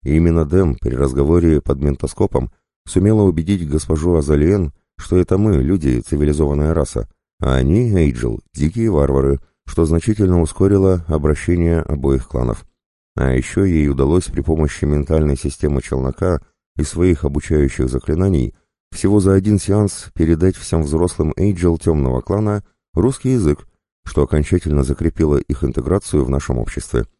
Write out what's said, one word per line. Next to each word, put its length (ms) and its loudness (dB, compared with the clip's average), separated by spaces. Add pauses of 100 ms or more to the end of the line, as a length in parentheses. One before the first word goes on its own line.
И 120 0
именно 300 4
Дэм 300 2
при 200 -4
разговоре 640 2
под 180 -2
ментоскопом 720 -2 (360)
сумела 340 2
убедить 480 0
госпожу 460 0
Азалиен, 580 2 (240)
что 200 -2
это 200 2
мы, 200 2
люди, 420 0
цивилизованная 760 0
раса, 340 -4 (320)
а 160 0
они, 360 2
Эйджел, 480 0 (140)
дикие 360 -2
варвары, 500 2 (280)
что 180 0
значительно 560 2
ускорило 680 2
обращение 760 0
обоих 460 -2
кланов. 380 -4 (500)
А 160 -2
ещё 320 -2
ей 260 2
удалось 360 0
при 160 -6
помощи 440 -2
ментальной 520 0
системы 440 -4
челнока 580 -4 (380)
и 60 -2
своих 420 0
обучающих 640 0
заклинаний 680 -2 (360)
всего 280 2
за 140 4
один 260 2
сеанс 540 -2
передать 420 2
всем 280 -4
взрослым 520 -2
Эйджел 420 0
тёмного 440 0
клана 420 -2 (300)
русский 380 0
язык, 360 0 (380)
что 180 0
окончательно 600 0
закрепило 540 0
их 260 -4
интеграцию 640 -2
в 40 -6
нашем 280 -2
обществе. 480 -4 (140)